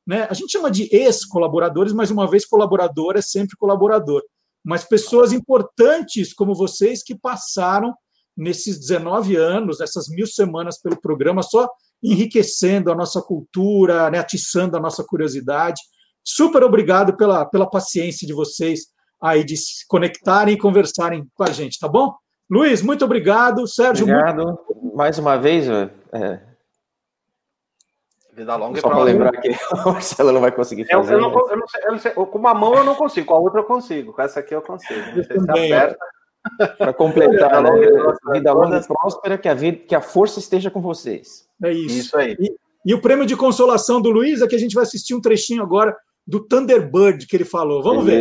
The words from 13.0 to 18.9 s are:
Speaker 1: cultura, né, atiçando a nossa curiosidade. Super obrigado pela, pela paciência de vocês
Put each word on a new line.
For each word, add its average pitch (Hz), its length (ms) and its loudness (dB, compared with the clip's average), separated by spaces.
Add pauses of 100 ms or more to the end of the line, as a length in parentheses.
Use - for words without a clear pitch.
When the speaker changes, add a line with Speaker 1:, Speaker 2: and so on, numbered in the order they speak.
Speaker 1:
cultura, 180 880 0
né, 170 80 0
atiçando 175 560 -4
a 170 40 -2
nossa 156 240 -6
curiosidade. 147 800 -4 (420)
Super 320 400 2
obrigado 196 520 4
pela, 185 300 2
pela 190 220 0
paciência 175 600 -6
de 151 60 -8
vocês 156 540 -6 (340)